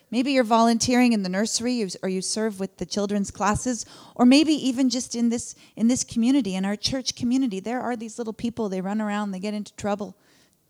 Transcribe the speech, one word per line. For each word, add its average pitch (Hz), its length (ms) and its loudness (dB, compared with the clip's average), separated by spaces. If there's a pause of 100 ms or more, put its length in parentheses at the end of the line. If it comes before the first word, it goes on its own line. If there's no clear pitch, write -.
(100)
maybe 247 220 0
you're 262 100 4
volunteering 233 680 4
in 208 100 0
the 185 60 -6
nursery, 226 460 -2
you, 220 140 -2 (140)
or 190 60 -4
you 190 120 -2
serve 214 380 -4
with 190 200 -8
the 180 80 -6
children's 202 440 -2
classes, 214 560 -2 (300)
or 240 100 6
maybe 285 260 8
even 262 380 0
just 233 240 -6
in 233 140 0
this, 233 260 -4 (220)
in 220 100 2
this 247 160 2
community, 226 540 0
in 190 80 -2
our 202 100 -2
church 254 400 -4
community, 240 460 -2
there 233 200 -4
are 233 140 -4
these 220 240 -10
little 220 140 -8
people, 226 360 -4
they 185 120 -2
run 196 200 -2
around, 208 300 -2
they 185 80 -8
get 208 160 -6
into 208 220 -10
trouble, 202 400 -6 (540)